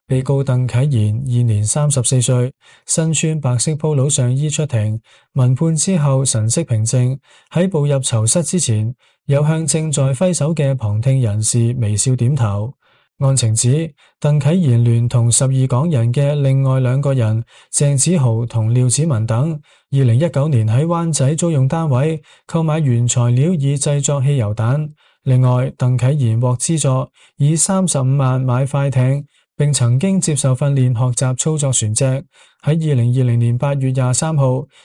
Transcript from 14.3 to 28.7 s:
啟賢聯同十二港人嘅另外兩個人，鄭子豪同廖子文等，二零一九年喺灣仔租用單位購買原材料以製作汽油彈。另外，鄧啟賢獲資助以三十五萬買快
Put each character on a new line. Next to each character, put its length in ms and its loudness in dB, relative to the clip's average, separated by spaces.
啟 160 2
賢 280 2
聯 240 2
同 240 2
十 140 0
二 220 0
港 220 0
人 220 0
嘅 220 0
另 300 2
外 160 2
兩 200 0
個 140 0
人， 320 0
鄭 240 0
子 220 0
豪 280 0
同 280 -2
廖 160 2
子 160 0
文 200 0
等， 360 -2
二 120 2
零 160 4
一 100 2
九 200 0
年 180 2
喺 160 2
灣 300 0
仔 220 0
租 160 0
用 140 2
單 240 -2
位 320 0
購 160 -2
買 160 0
原 280 2
材 220 0
料 240 2
以 240 0
製 260 -2
作 180 -2
汽 160 0
油 160 -2
彈。 360 -2
另 200 2
外， 360 2
鄧 200 0
啟 180 0
賢 260 0
獲 160 0
資 240 -2
助 280 -2
以 180 2
三 320 0
十 140 -2
五 160 0
萬 240 0
買 240 0
快 240 -2